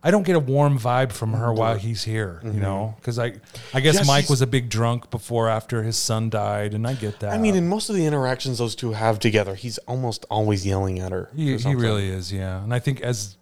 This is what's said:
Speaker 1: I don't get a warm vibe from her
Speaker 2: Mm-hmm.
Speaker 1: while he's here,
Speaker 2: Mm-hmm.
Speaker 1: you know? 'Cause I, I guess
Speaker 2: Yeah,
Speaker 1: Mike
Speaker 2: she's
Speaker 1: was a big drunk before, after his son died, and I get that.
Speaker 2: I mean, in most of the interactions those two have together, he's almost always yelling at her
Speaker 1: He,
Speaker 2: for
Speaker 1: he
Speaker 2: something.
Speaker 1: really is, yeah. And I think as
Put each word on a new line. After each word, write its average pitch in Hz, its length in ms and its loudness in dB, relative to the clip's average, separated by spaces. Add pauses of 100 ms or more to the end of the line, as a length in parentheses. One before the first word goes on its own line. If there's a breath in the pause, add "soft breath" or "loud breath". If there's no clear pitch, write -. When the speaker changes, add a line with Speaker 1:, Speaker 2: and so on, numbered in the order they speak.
Speaker 1:
I 170 60 4
don't 202 120 4
get 185 120 2
a 160 40 6
warm 139 380 4
vibe 123 360 2
from 110 200 -4
her 113 160 0
Speaker 2:
Mm-hmm. 113 100 0
Speaker 1:
while 113 180 2
he's 107 260 -4
here, 107 400 -4
Speaker 2:
Mm-hmm. 107 120 -6
Speaker 1:
you 104 40 0
know? 98 420 -2
'Cause 117 160 -4
I, 120 160 -4 (400 loud breath)
I 135 60 2
guess 151 160 6
Speaker 2:
Yeah, 196 100 6
Speaker 1:
Mike 143 180 6
Speaker 2:
she's - 80 2
Speaker 1:
was 131 100 4
a 131 60 4
big 120 200 0
drunk 117 440 0
before, 113 360 0
after 110 360 -2
his 113 120 -2
son 113 340 0
died, 104 440 -2
and 110 120 -4
I 131 100 -2
get 107 260 -8
that. 101 120 -4
Speaker 2:
I 214 40 -2
mean, 214 180 2
in 175 140 2
most 214 200 -2
of 214 60 -2
the 170 100 2
interactions 131 520 0
those 113 180 -2
two 117 180 -4
have 110 260 2
together, 104 360 2
he's 110 220 -10 (100)
almost 123 420 -4
always 107 360 0
yelling 95 340 0
at 92 140 -6
her 92 200 -6
Speaker 1:
He, 156 120 -4
Speaker 2:
for 135 80 0
Speaker 1:
he 113 60 -2
Speaker 2:
something. 131 200 0
Speaker 1:
really 107 300 0
is, 92 240 -6
yeah. 95 280 -6
And 110 120 -4
I 123 60 0
think 131 200 -2
as 110 420 -6